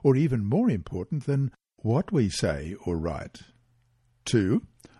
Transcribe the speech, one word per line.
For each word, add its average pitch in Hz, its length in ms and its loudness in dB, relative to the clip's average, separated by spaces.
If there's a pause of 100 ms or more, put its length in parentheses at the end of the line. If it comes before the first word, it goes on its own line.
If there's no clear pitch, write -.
or 139 120 6
even 131 300 2
more 190 240 2
important 101 560 -4
than 139 260 0 (260)
what 120 340 0
we 120 180 2
say 80 460 -4 (100)
or 87 120 -2
write? 80 420 -6 (840)
Two, 101 380 2 (380)